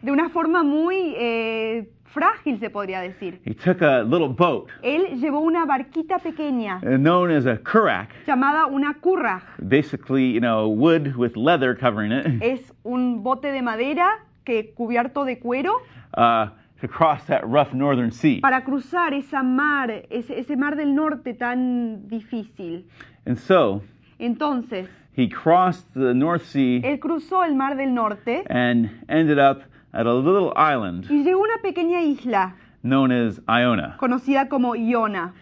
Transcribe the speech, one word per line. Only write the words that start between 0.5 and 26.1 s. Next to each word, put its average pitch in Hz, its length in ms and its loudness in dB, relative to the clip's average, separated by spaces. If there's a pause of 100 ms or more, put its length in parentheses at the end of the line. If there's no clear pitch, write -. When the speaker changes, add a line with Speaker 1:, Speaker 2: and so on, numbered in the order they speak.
Speaker 1:
muy, 320 560 0
eh, 226 720 -4 (240)
frágil, 302 460 0
se 220 100 -6
podría 190 320 -8
decir. 185 420 -10
Speaker 2:
He 107 120 -6
took 180 260 2
a 135 220 6
little 147 240 2
boat, 131 400 0 (160)
Speaker 1:
Él 294 360 -2
llevó 285 200 -2
una 330 260 0
barquita 311 540 -2
pequeña, 262 640 -4
Speaker 2:
uh, 127 140 2
known 175 340 4
as 139 160 2
a 113 100 0
currach. 135 520 -2 (180)
Speaker 1:
llamada 285 400 0
una 277 340 -4
currach. 240 400 -2 (200)
Speaker 2:
Basically, 131 720 0
you 117 80 0
know, 110 260 0
wood 139 480 2
with 120 220 -2
leather 135 360 2
covering 107 380 -2
it. 131 140 -2 (180)
Speaker 1:
Es 247 280 -4 (120)
un 247 400 -4
bote 262 300 -2
de 269 80 -4
madera 277 580 0 (240)
que 220 320 -4
cubierto 240 500 -2
de 254 140 -6
cuero 262 320 -2 (460)
Speaker 2:
Uh, 113 320 4 (320)
to 123 80 -8
cross 151 380 2
that 156 200 0
rough 135 260 2
northern 127 380 2
sea. 135 300 0
Speaker 1:
para 262 240 2
cruzar 285 480 -2
esa 277 280 -4
mar, 262 480 0 (200)
ese, 240 280 -6
ese 269 200 -6
mar 294 180 -2
del 285 180 0
norte 294 400 -2
tan 240 760 -4
difícil. 202 760 -10 (400)
Speaker 2:
And 123 140 -4
so, 117 420 2 (380)
Speaker 1:
Entonces, 233 680 -4 (240)
Speaker 2:
he 123 160 2
crossed 180 640 2
the 131 200 2